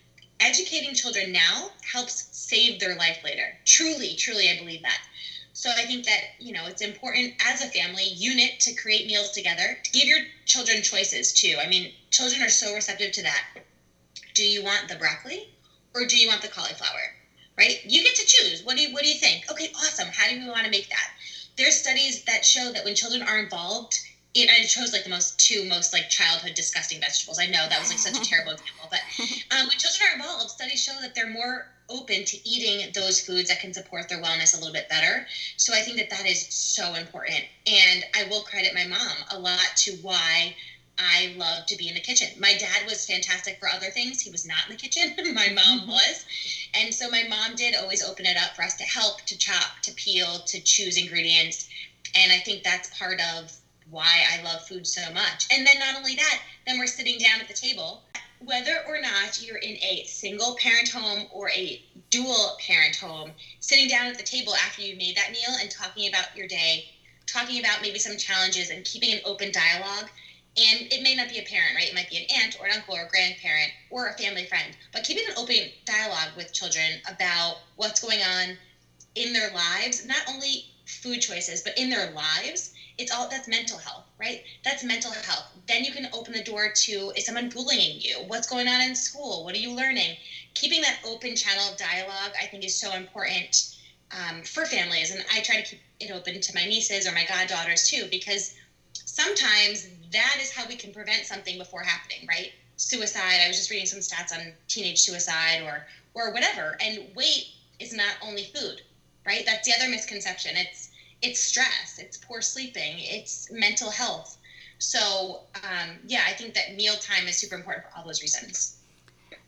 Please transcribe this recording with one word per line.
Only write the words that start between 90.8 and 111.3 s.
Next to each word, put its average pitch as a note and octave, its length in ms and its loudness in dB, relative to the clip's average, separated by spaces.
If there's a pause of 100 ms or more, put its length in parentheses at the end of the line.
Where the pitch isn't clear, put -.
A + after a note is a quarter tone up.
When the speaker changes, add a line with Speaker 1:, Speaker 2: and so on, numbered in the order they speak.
Speaker 1:
that C#4 220 0
open A#3 300 -8
channel G3+ 380 0
of F3+ 40 -14
dialogue, G3 640 -4
I G3+ 60 -4
think, G3 180 -12
is F#3+ 160 -4
so G3 140 -4
important, F#3 800 -2 (360)
um, E3 300 -8
for D#4+ 220 -4
families. F3 460 0
And F#3+ 220 -8
I - 80 2
try A3+ 200 0
to - 20 -6
keep - 180 -14 (180)
it G#3+ 140 -10
open F3+ 280 -8
to - 140 -4
my F3 120 0
nieces G3+ 420 0
or E3+ 40 -2
my E3+ 120 0
goddaughters F3+ 640 0
too, B3 220 0
because G3 440 -4 (380)
sometimes C4+ 960 0 (240)
that B3+ 280 2
is C4 120 -6
how B3 160 -8
we A#3+ 80 -10
can G3 160 -16
prevent G#3 340 -4
something F#3+ 320 -10
before F#3 240 -12
happening, - 460 -4
right? F3 240 -2 (240)
Suicide. G3 680 0
I F3 40 4
was F#3 80 0
just - 140 -2
reading G3 160 -2
some F#3+ 140 -4
stats E3+ 320 -6
on E3 200 -10 (160)
teenage F3+ 320 0
suicide E3 640 0
or, D3+ 220 -10 (280)
or A3+ 180 -4
whatever. D#4 480 -2
And G#3+ 360 -6
weight D4 300 0 (340)
is A#3 120 -12
not G#3 300 -2
only G#3 220 -8 (100)
food, G#3+ 280 -8 (440)
right? G#3 180 -2
That's A3+ 220 0
the A#3 80 4
other B3+ 160 0
misconception. G3 640 -6
It's, - 340 -6 (320)
it's A#3+ 180 -2